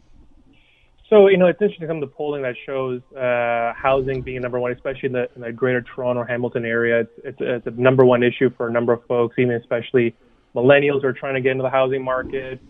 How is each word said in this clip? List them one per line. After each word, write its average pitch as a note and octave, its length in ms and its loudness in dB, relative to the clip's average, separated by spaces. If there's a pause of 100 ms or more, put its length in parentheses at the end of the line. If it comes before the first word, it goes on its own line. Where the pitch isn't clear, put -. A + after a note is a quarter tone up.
(1120)
So, G3+ 140 10
you G3 100 4
know, F#3 80 4
it's E3+ 160 0
interesting, F3 260 -2
some D#3+ 100 -6
of C#3 120 -8
the - 60 -20
polling D3 260 -6
that B2 140 -6 (100)
shows, C3 340 -6 (160)
uh, A#2+ 600 -2
housing C3+ 480 -2
being B2+ 180 -10
number B2 180 -4
one, B2 120 -2
especially C3 380 -8
in B2+ 40 -4
the, B2+ 220 -4
in B2 60 -16
the A#2 100 -10
greater B2 320 0
Toronto, B2 400 -4
Hamilton A#2+ 420 -4
area. A#2 360 2
It's, A2+ 100 -8 (120)
it's, B2+ 160 -14
it's C3 280 -4
a A#2 120 -8
number C3 240 6
one B2 200 6
issue B2 340 2
for A#2+ 100 -4
a A#2 40 -6
number A#2+ 220 2
of A#2 120 -4
folks, A#2+ 320 -2
even B2 160 2
especially A#2 600 -2 (400)
millennials C#3 460 4
who C#3 80 -2
are B2 40 -2
trying C3+ 220 -8
to C3 60 -2
get C3 100 0
into C3 100 -4
the C3 80 -4
housing C3 340 0
market, C3 560 -6 (100)